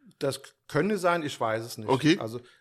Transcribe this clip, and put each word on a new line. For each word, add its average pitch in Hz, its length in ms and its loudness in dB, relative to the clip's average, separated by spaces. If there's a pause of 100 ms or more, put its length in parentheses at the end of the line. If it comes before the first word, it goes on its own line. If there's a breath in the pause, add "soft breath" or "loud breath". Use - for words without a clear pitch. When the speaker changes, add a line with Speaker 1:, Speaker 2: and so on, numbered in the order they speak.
(180)
Speaker 1:
Das 139 240 -4
k-, - 80 -20 (180)
könnte 190 300 0
sein, 175 240 2
ich 143 180 -8
weiß 113 240 0
es 117 140 -12
nicht. 110 120 -6
Speaker 2:
Okay. 147 300 4
Speaker 1:
Also, 113 200 -8 (220 soft breath)